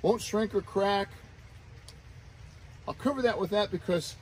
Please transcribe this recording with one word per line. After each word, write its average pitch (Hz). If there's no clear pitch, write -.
Won't 226
shrink 214
or 196
crack. 196
I'll -
cover 269
that 226
with 196
that 208
because 175